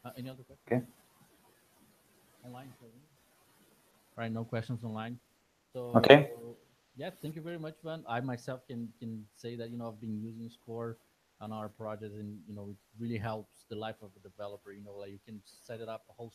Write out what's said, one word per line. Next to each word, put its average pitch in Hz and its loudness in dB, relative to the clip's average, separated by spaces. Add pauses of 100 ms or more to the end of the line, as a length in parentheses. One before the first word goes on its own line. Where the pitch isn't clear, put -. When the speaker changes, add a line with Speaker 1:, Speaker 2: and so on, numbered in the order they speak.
Speaker 1:
Uh, 123 -8
any 131 -8
other 127 -14
questions? - -20
Speaker 2:
Okay. 123 4 (1600)
Speaker 1:
Online, 123 -14
Kevin? 117 -20 (1200)
Right, 113 -2
no 113 -2
questions 113 -2
online. 113 -6 (540)
So, 123 -6
Speaker 2:
Okay. 143 12 (680)
Speaker 1:
yeah, 156 -6 (120)
thank 151 -6
you 160 -10
very 170 -6
much, 156 -8 (100)
Ivan. 160 -6
I 117 2
myself 127 -4
can, 117 -6 (100)
can 113 -8 (120)
say 120 -8
that, 117 -6
you 120 -8
know, 117 -4
I've 107 -12
been 110 -2
using 113 -8
Score 117 -6 (440)
on 107 -6
our 107 -4
projects, 107 -8
and, 104 -8 (100)
you 104 -10
know, 101 -10
it 101 -12 (220)
really 117 -2
helps 110 -6
the 110 -8
life 110 -6
of 98 -16
a 98 -20
developer. 101 -10
You 101 -14
know, 101 -14
like, 101 -10
you 98 -14
can 107 -14
set - -12
it 113 -8
up, 110 -8
a - -20
whole 117 -14